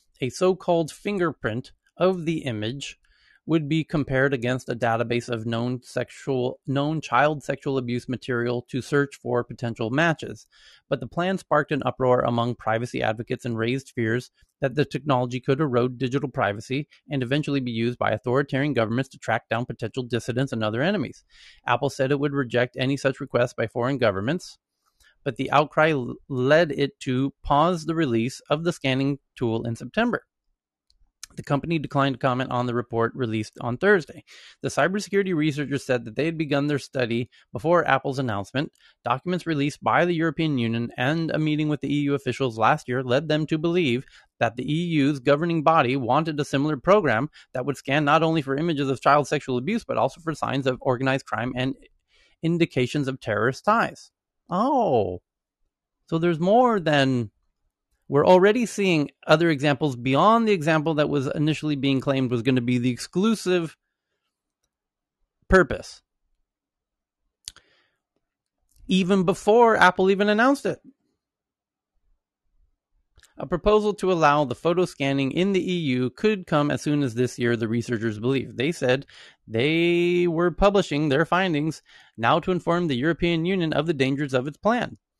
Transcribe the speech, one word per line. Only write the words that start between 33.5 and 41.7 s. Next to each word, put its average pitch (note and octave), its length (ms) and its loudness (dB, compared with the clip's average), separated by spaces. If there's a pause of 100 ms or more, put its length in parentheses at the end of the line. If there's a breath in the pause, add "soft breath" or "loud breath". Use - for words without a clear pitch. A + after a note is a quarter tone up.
on B2 180 -6
Thursday. F#3+ 460 0 (380 loud breath)
The C3 80 -4
cybersecurity F#3+ 640 0
researchers C#3+ 480 -2
said B2 220 -2
that G#2+ 100 -12
they C#3+ 100 0
had E3 120 -4
begun D3 300 -2
their D3 100 0
study A#2+ 540 -4 (200 soft breath)
before E3 360 0
Apple's C3+ 320 0
announcement. A#2+ 520 -4 (320 soft breath)
Documents E3 440 -2
released D3 360 -2
by B2 220 4
the F3+ 80 0
European D#3+ 460 0
Union A#2 360 -2
and D#3 360 -2
a - 80 0
meeting D3+ 300 0
with D3+ 120 -2